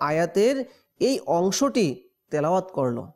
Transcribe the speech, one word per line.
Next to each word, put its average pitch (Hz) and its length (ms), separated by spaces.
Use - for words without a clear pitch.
আয়াতের 170 560
এই 254 140
অংশটি 196 560
তেলাওয়াত 156 420
করল। 123 280